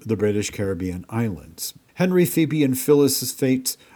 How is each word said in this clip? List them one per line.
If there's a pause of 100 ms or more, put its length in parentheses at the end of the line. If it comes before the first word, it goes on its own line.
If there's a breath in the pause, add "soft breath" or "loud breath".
the
British
Caribbean
islands. (220)
Henry,
Phoebe,
and
Phyllis's
fates (180 soft breath)